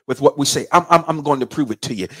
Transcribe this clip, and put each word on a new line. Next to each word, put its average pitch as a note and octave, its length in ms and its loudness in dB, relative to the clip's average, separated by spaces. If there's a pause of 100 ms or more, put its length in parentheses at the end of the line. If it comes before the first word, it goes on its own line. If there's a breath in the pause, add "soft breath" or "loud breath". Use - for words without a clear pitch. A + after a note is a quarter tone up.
with C3+ 160 -4
what C#3+ 160 2
we C#3+ 80 0
say. C3 260 -2
I'm, D3 160 6
I'm, E3+ 180 4
I'm D#3+ 160 -4
going C#3+ 180 0
to B2 60 -2
prove C3+ 240 -4
it G#2+ 120 -8
to B2 120 -6
you. - 140 -6 (120)